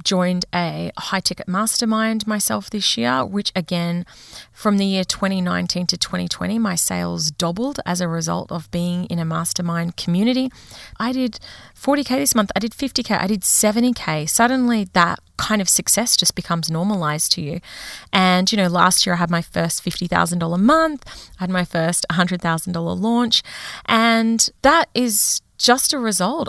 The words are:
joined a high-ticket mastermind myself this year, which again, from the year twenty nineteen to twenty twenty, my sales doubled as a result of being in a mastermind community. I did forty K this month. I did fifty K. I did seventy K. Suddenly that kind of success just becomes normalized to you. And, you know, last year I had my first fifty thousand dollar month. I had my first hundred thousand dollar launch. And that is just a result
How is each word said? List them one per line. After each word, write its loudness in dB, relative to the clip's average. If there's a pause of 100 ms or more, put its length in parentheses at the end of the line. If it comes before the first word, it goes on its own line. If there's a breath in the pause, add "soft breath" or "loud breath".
joined 0
a -2
high-ticket -6
mastermind 0
myself -2
this -2
year, 0
which -4
again, -2 (460 loud breath)
from 0
the 2
year 0
twenty -2
nineteen -2
to -4
twenty -4
twenty, -4
my 0
sales -2
doubled -4
as -2
a -2
result -4
of -8
being -2
in -4
a -2
mastermind -4
community. 0 (480 loud breath)
I -2
did -4 (360 loud breath)
forty 0
K 0
this 0
month. 2
I 2
did -4
fifty -2
K. 0
I 0
did -2
seventy 4
K. -2
Suddenly 2
that 4 (180)
kind 0
of 0
success 2
just 2
becomes -4
normalized 0
to -4
you. -4 (520 loud breath)
And, 6
you 0
know, 4
last 2
year 2
I -2
had 2
my 0
first -2
fifty -4
thousand 2
dollar -2
month. 2 (360 loud breath)
I -4
had -4
my 0
first 0
hundred 0
thousand -2
dollar -2
launch. 2 (440 loud breath)
And 4 (140)
that 6
is 0 (140)
just 4
a -2
result 0